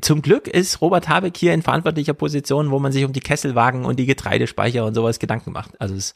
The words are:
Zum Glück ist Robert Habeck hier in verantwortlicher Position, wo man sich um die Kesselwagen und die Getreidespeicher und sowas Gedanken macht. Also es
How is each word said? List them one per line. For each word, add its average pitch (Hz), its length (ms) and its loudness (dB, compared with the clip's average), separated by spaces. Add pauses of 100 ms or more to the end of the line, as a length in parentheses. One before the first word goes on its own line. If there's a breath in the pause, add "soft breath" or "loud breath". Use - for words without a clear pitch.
Zum 151 180 4
Glück 196 280 4
ist - 340 0
Robert 170 260 2
Habeck 175 280 0
hier 175 180 4
in 165 80 0
verantwortlicher 156 500 0
Position, 147 580 -2
wo 135 100 0
man 139 120 -2
sich 135 120 2
um 135 100 -2
die 139 60 -4
Kesselwagen 127 680 0
und 127 120 -2
die 127 60 2
Getreidespeicher 117 800 0
und 110 100 -2
sowas 113 240 0
Gedanken - 340 -6
macht. - 280 -10
Also 95 140 -4
es 95 220 -6